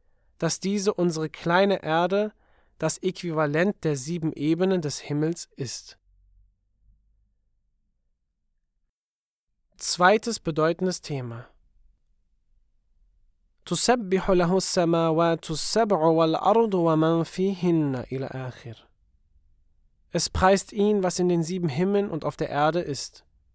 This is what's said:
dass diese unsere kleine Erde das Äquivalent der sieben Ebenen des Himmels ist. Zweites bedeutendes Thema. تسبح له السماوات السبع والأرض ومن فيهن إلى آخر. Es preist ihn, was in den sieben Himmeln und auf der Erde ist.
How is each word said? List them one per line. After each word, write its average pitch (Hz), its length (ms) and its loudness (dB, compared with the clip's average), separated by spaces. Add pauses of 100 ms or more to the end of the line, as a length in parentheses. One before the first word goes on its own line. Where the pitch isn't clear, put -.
(380)
dass 165 220 -2
diese 196 340 -2
unsere 160 340 -2
kleine 185 540 0
Erde 180 500 0 (460)
das 160 200 -2
Äquivalent 165 840 -2
der 151 140 0
sieben 156 380 -4
Ebenen 170 480 0
des 143 180 -6
Himmels 156 560 -4
ist. - 420 -10 (3750)
Zweites 208 600 2
bedeutendes 165 640 -2
Thema. 123 480 -10 (2250)
تسبح 190 680 0
له 180 260 4
السماوات 165 960 2
السبع 202 480 0
والأرض 165 760 4
ومن 165 500 4
فيهن 175 720 0
إلى 131 300 -6
آخر. 123 600 -12 (1200)
Es - 200 -2
preist 190 420 2
ihn, 208 300 2
was 180 160 -2
in 180 100 2
den 175 140 2
sieben 170 260 -4
Himmeln 196 420 0
und 160 140 -6
auf 147 120 -4
der - 120 -4
Erde 151 320 0
ist. - 440 -8 (300)